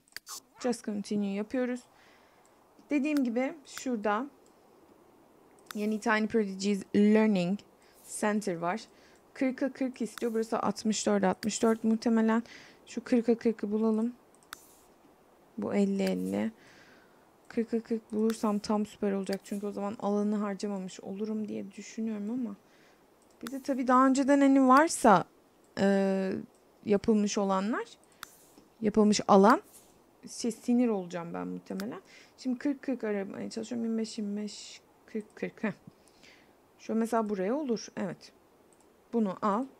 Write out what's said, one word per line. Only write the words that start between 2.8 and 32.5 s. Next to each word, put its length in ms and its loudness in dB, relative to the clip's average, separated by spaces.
Dediğim 340 0
gibi 300 -2
şurada 600 -4
yeni 260 -2
Tiny 260 2
Prodigies 560 0
Learning 640 4
Center 360 -2
var. 240 -4
Kırka 380 -2
kırk 300 -6
istiyor. 320 -4
Burası 240 -2
altmış 480 -2
dörde 200 4
altmış 360 -2
dört 220 2
muhtemelen. 580 2
Şu 180 -12
kırka 340 2
kırkı 340 -2
bulalım. 420 0
Bu 160 -6
elli 280 2
elli. 500 -2
Kırka 320 -2
kırk 320 -6
bulursam 460 0
tam 280 -2
süper 260 -4
olacak. 320 -4
Çünkü 220 -8
o 60 -6
zaman 280 -6
alanı 360 0
harcamamış 640 -6
olurum 480 -8
diye 240 -10
düşünüyorum 580 -8
ama. 260 -6
Bir 80 -12
de 120 -10
tabii 260 -2
daha 180 6
önceden 340 4
hani 280 6
varsa, 560 6
e, 520 2
yapılmış 540 2
olanlar, 460 0
yapılmış 480 4
alan, 340 8
şey, 220 -6
sinir 360 0
olacağım 460 -6
ben 140 -6
muhtemelen. 520 -10
Şimdi 200 -4